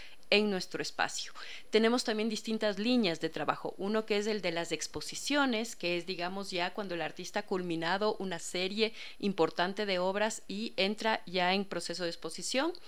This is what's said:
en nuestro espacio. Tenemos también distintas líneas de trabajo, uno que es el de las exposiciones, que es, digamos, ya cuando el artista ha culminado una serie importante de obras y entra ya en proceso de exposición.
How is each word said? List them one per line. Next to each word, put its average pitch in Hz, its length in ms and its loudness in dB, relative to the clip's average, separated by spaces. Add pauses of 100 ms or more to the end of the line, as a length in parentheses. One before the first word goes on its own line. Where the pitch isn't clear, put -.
(300)
en 208 200 8
nuestro 180 320 -2
espacio. - 520 -2 (380)
Tenemos 226 320 6
también 214 260 0
distintas 214 500 0
líneas 214 400 4
de 165 100 0
trabajo, - 480 -2
uno 220 280 0
que 202 120 2
es 208 100 0
el 214 140 0
de 175 100 0
las 170 200 -2
exposiciones, 240 1040 0
que 175 220 0
es, 170 80 -2
digamos, 190 460 -4
ya 180 220 0
cuando 190 220 -4
el 165 60 -2
artista 175 400 -4
ha 208 40 -8
culminado 180 760 0
una 190 200 -4
serie 202 540 0 (260)
importante 185 640 2
de 190 140 2
obras 202 480 0
y 208 300 -6
entra 214 480 2
ya 180 280 2
en 196 120 2
proceso 175 380 -4
de 170 60 0
exposición. 254 640 -2 (140)